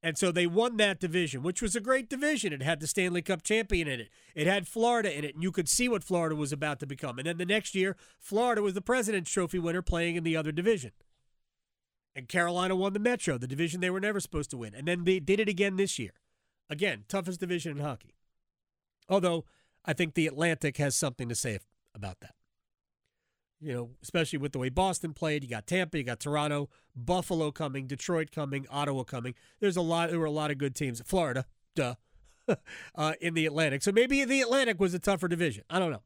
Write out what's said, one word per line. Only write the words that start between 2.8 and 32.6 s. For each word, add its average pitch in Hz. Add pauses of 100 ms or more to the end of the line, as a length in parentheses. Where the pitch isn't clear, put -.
Stanley 175
Cup 180
champion 202
in 131
it. 107 (260)
It 151
had 190
Florida 226
in 147
it, 143
and 156
you 180
could 165
see 247
what 208
Florida 165
was 151
about 143
to 147
become. 131
And 131
then 170
the 180
next 208
year, 190 (220)
Florida 220
was 196
the 196
President's 214
Trophy 180
winner 170
playing 170
in 170
the 160
other 156
division. 170 (1200)
And 131
Carolina 180
won 190
the 208
Metro, 208
the 123
division 160
they 180
were 185
never 202
supposed 151
to 135
win. 110
And 135
then 175
they 185
did 185
it 214
again 196
this 190
year. 107 (560)
Again, 151
toughest 185
division 175
in 143
hockey. 139 (960)
Although, 175 (380)
I 160
think 160
the 156
Atlantic 151
has 143
something 127
to 117
say 110
f-, - (300)
about 98
that. - (1300)
You 151
know, 120 (140)
especially 160
with 139
the 135
way 127
Boston 170
played. 151
You 123
got 110
Tampa, 175
you 143
got 120
Toronto, 147 (260)
Buffalo 160
coming, 139
Detroit 156
coming, 139
Ottawa 139
coming. 123 (260)
There's 196
a 185
lot, 165
there 170
were 160
a 151
lot 151
of 143
good 139
teams. 120
Florida, 135 (280)
duh, 123 (520)
<laughs> -